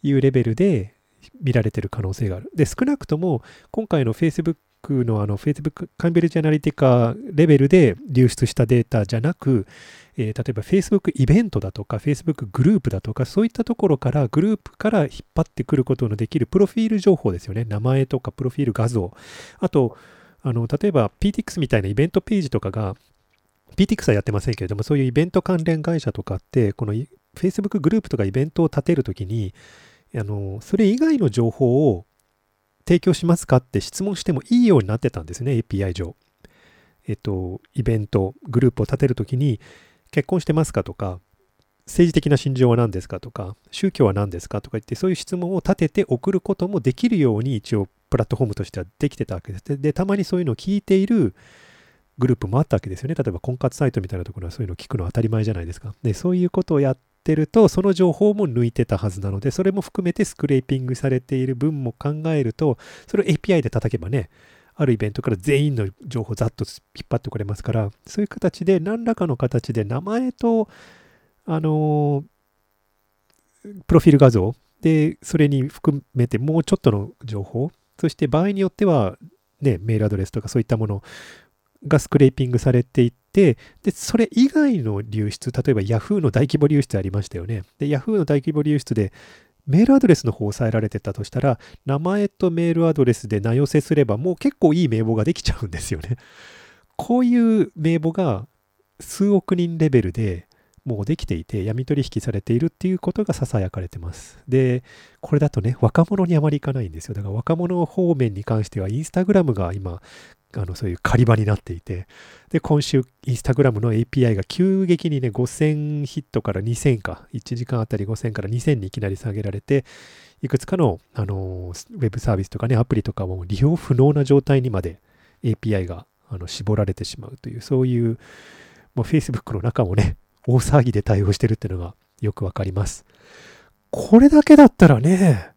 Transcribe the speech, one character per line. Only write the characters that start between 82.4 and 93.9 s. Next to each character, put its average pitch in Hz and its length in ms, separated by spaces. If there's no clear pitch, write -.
ン 123 60
グ 123 80
さ 135 120
れ 120 120
て - 200
い 120 40
っ 117 60
て、 180 260
で、 202 80
そ - 260
れ 226 140
以 254 180
外 277 300
の 107 220
流 107 300
出、 - 200
例 131 200
え - 20
ば 107 80
Yahoo 113 400
の 135 100
大 139 160
規 - 100
模 147 100
流 147 140
出 - 160
あ 95 40
り 95 100
ま 101 100
し - 80
た - 80
よ 85 80
ね。 104 180
で、 147 80
Yahoo 147 300
の 170 80
大 143 160
規 156 120
模 151 100
流 147 160
出 - 140
で、 104 200
メ 156 160
ー - 20
ル 269 100
ア 269 40
ド 262 80
レ 175 60
ス - 120
の 113 60
方 - 140
を 104 60
抑 117 160
え 110 40
ら 110 80
れ 107 100
て 101 100
た 98 140
と 104 100
し - 60
た 131 100
ら、 123 200
名 139 140
前 196 280
と 180 240
メ 170 200
ー - 20
ル 165 140
ア 160 60
ド 147 100
レ 123 100
ス - 140
で 104 120
名 113 160
寄 143 100
せ 147 160
す - 140